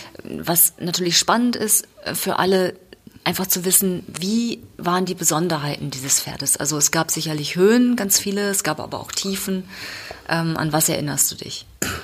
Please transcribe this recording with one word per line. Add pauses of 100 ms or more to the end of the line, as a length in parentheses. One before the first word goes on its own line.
(440)
was
natürlich
spannend
ist, (160)
äh,
für
alle (480)
einfach
zu
wissen,
wie (180)
waren
die
Besonderheiten
dieses
Pferdes?
Also
es
gab
sicherlich
Höhen,
ganz
viele,
es
gab
aber
auch
Tiefen. (680)
Ähm,
an
was
erinnerst
du
dich? (380)